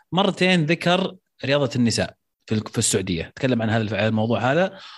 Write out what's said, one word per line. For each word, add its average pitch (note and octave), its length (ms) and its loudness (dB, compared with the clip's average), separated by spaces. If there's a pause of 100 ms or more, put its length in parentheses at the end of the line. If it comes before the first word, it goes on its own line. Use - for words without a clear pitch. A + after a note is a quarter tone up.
(120)
مرتين F#3 540 2
ذكر F3 500 0 (300)
رياضة C#3 300 2
النساء A2+ 400 0 (300)
في A2+ 100 -2
ال-، G#2+ 160 -2
في - 60 -4
السعودية، F#2+ 580 -2
تكلم B2 260 0
عن A2 80 0
هذا A2+ 140 2
الف-، G#2 100 -4
الموضوع A2 580 0
هذا، F3+ 280 0 (180)